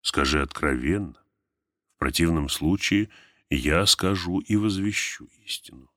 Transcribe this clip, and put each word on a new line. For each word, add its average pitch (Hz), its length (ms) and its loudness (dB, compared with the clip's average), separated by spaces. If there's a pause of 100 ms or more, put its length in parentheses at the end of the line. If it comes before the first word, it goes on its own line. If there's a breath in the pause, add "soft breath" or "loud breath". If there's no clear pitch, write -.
Скажи 73 400 0
откровенно. 73 800 -2 (720)
В - 40 -20
противном 78 500 0
случае 101 600 0 (400 soft breath)
я 73 360 2
скажу 92 540 0
и 107 180 0
возвещу 104 720 -2 (160)
истину. - 520 -14